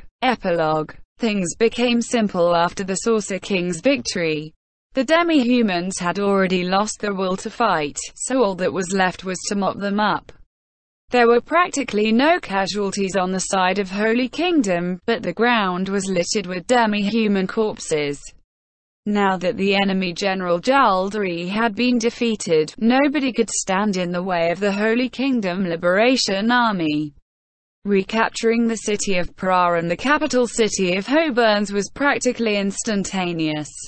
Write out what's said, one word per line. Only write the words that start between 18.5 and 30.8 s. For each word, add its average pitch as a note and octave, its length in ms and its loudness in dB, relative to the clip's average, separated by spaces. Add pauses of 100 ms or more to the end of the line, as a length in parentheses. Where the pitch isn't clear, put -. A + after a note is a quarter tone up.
Now G3+ 320 0
that F3 180 -2
the G3 180 2
enemy F#3+ 380 0
General F#3 480 -2
Jaldri G3 880 2
had G#3+ 260 0
been B3 240 2
defeated, G#3+ 800 0
nobody C4+ 540 2
could G#3+ 160 0
stand G3 480 -2
in F3+ 160 -2
the F3+ 100 -2
way E3+ 280 0
of F3 100 -4
the G3+ 100 2
Holy A3 380 0
Kingdom G3+ 580 -2
Liberation G3 880 2
Army. D#3+ 600 0 (720)
Recapturing A3+ 800 2
the A3+ 80 -2
city G3+ 400 -2
of F3 200 -2
Pra F3+ 420 2
and E3+ 120 -2
the F3 60 -2
capital C4+ 500 0
city G3 500 0